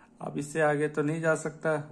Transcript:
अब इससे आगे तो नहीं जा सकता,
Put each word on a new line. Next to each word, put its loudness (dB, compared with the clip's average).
अब -6
इससे -2
आगे 2
तो -2
नहीं 0
जा 4
सकता, -2